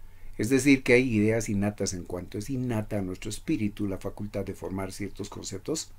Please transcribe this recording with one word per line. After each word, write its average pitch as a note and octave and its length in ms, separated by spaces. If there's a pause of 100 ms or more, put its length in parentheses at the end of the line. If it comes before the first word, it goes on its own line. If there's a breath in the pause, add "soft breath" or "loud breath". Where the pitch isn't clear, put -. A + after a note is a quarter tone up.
(360 soft breath)
es A2 120
decir, C3+ 340
que B2 120
hay B2+ 200
ideas A2 340
innatas G2+ 460
en F2 100
cuanto F2+ 340
es G#2 120
innata A#2 480
a G2+ 40
nuestro F#2 280
espíritu G#2+ 560
la F#2+ 120
facultad G2+ 460
de F#2+ 100
formar F#2+ 380
ciertos G2+ 360
conceptos G2+ 720